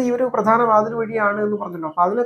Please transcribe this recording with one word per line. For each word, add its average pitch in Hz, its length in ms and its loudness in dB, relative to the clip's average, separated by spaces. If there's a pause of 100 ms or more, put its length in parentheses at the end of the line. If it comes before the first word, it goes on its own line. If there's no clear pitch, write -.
ഈ 247 120 0
ഒരു 254 80 0 (100)
പ്രധാന 220 340 2
വാതിൽ 214 320 2
വഴിയാണ് 214 460 -2
എന്ന് 208 160 -2
പറഞ്ഞല്ലോ. 175 280 -8
അപ്പൊ 175 140 -2
അതിനെ 226 220 0